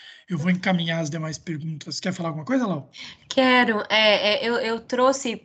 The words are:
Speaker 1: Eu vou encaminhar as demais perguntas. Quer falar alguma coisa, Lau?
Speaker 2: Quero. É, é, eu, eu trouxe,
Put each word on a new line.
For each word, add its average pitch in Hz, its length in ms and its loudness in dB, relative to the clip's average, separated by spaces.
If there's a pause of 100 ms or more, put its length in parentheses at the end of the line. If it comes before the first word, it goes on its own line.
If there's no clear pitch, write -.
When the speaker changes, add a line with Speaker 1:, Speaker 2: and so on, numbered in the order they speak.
(280)
Speaker 1:
Eu 175 120 -4
vou 170 100 0
encaminhar 170 520 0
as 156 80 -4
demais 156 280 -6
perguntas. 156 640 -8
Quer 185 120 -4
falar 180 180 -6
alguma 156 160 -8
coisa, 254 200 0
Lau? 160 240 -4 (400)
Speaker 2:
Quero. 247 600 4
É, 208 540 4
é, 226 60 -2
eu, 240 60 0
eu 226 240 -2
trouxe, 247 640 0